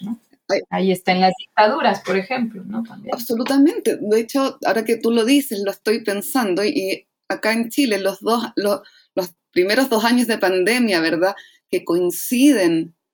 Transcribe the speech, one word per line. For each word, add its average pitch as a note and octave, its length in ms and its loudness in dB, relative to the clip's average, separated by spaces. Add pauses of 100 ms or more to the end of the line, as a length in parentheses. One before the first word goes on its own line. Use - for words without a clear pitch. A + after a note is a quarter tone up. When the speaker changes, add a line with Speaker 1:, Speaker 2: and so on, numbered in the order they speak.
Speaker 1:
¿no? G#3+ 180 -10 (280)
Speaker 2:
Ay. - 120 0 (100)
Speaker 1:
Ahí F#3 220 0
está F#3 180 -2
en F#3 100 2
las F#3 160 4
dictaduras, D#4 680 0
por F#3+ 140 -2
ejemplo, G#3 480 -6
¿no? A3 200 -8
También. - 280 -12
Speaker 2:
Absolutamente. C4+ 880 2
De G#3 200 2
hecho, C4 440 -2
ahora G3 200 0
que A3+ 140 0
tú A3+ 120 0
lo A#3 140 2
dices, B3 400 0
lo G3 80 -4
estoy A3 320 -2
pensando, G3+ 600 -2
y, G#3+ 40 0
y - 400 -4 (200)
acá G3 240 -2
en A#3 180 -2
Chile, A#3 280 0
los F#3+ 220 -4
dos, A3+ 340 -2
lo-, G3+ 300 -2 (320)
los F#3 180 -6 (160)
primeros G#3+ 400 2
dos G#3+ 140 0
años A#3+ 240 2
de A3 100 -2
pandemia, F#3+ 640 2
¿verdad? E3+ 340 0 (340)
Que F3+ 160 -4
coinciden, F3 1120 2 (200)